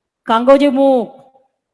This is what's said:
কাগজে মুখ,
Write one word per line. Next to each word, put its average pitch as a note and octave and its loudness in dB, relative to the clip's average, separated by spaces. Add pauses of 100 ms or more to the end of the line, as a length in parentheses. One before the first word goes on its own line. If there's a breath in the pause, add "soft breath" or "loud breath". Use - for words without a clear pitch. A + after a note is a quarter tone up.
(260)
কাগজে C4 0
মুখ, C4 -4 (500)